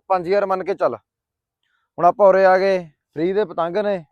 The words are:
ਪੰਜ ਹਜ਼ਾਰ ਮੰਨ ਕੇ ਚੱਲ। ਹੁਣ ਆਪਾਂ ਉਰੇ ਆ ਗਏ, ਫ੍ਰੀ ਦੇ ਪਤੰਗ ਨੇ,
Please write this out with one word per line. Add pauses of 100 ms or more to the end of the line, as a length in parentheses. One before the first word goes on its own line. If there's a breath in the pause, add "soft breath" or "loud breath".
ਪੰਜ
ਹਜ਼ਾਰ
ਮੰਨ
ਕੇ
ਚੱਲ।
ਹੁਣ
ਆਪਾਂ
ਉਰੇ
ਆ
ਗਏ,
ਫ੍ਰੀ
ਦੇ
ਪਤੰਗ
ਨੇ,